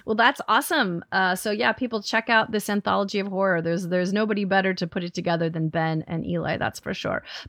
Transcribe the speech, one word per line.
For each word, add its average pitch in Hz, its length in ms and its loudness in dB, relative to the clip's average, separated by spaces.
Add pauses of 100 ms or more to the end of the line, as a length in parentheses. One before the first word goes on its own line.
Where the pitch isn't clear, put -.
well, 220 100 0
that's 233 320 4
awesome. 220 640 2
Uh, 185 240 2
so 208 160 -4
yeah, 220 220 2
people 226 300 -4
check 226 260 -2
out 220 240 4
this 214 160 -2
anthology 202 500 0
of 196 100 -2
horror. 190 340 2
There's, 170 260 -2
there's 180 240 2
nobody 208 320 2
better 190 300 4
to 185 120 -2
put 180 160 -4
it 175 120 -8
together 170 340 0
than 160 220 -2
Ben 160 360 0
and 165 200 -6
Eli, 170 320 -2
that's - 220 -4
for - 120 -6
sure. - 300 -4 (260)